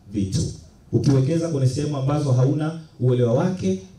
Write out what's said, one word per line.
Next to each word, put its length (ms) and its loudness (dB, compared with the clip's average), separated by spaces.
vitu. 280 -2
Ukiwekeza 580 2
kwenye 180 0
sehemu 300 -2
ambazo 340 0
hauna 480 0
uelewa 340 2
wake, 460 0